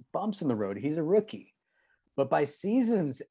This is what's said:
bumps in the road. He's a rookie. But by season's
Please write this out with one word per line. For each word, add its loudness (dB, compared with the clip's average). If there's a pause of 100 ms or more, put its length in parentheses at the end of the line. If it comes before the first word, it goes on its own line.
(120)
bumps -4
in 0
the 2
road. -2
He's -2
a 0
rookie. 0 (600)
But 2
by 4
season's 0